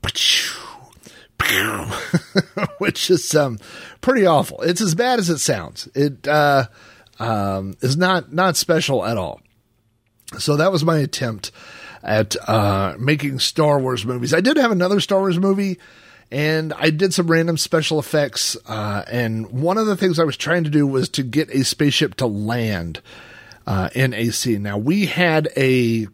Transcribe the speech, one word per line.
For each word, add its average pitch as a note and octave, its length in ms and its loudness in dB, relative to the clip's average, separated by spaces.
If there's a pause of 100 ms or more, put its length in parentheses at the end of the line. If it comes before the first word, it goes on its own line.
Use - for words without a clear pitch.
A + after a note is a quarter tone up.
"Pachoo, - 540 0 (800)
pew," - 480 -2 (800)
<laughs> - 120 -8
which - 320 -2
is, - 240 2
um, C#3 240 2 (420)
pretty B3 260 4
awful. D3+ 360 2
It's E3+ 180 0
as F#3 140 0
bad A#3+ 240 2
as F3 120 0
it D#3 80 0
sounds. G#2+ 560 -4
It, C#3 340 -2
uh, C#3+ 380 4 (520)
um, G2 640 -2
is C3 160 0
not, F3+ 360 0
not F3 240 2
special C#3 480 0
at A2+ 120 -2
all. F2 240 -6 (1000)
So D3 180 0
that E3+ 160 4
was D#3 120 0
my E3 140 2
attempt A#2+ 520 -4 (520)
at, G#2+ 340 0 (120)
uh, G2+ 500 2
making C#3 400 -2
Star D3 420 2
Wars B2+ 240 -2
movies. A#2+ 300 -2
I E3 60 4
did C4 160 4
have B3+ 140 4
another F#3 300 2
Star G3 200 2
Wars F#3 180 0
movie, G3 400 0 (520)
and D#3 440 0
I D#3+ 160 2
did E3 240 0
some E3+ 140 0
random E3 280 2
special D#3 420 0
effects, - 580 -2 (100)
uh, G#2 440 -4
and A2+ 400 -2
one D#3+ 280 0
of A3 80 0
the G#3 100 0
things F3+ 220 0
I E3 60 4
was D3 120 -2
trying E3+ 280 0
to D3+ 60 -2
do D3 160 4
was C3+ 240 0
to C#3+ 120 -4
get C3 280 -2
a C3+ 140 2
spaceship - 520 0
to C3 100 -2
land, G#2 760 -2 (680)
uh, F#2 280 0
in C3 180 0
a A2+ 180 0
scene. G#2+ 320 -2
Now, G2+ 140 -4
we D#3+ 300 2
had D#3+ 500 2
a B2 580 2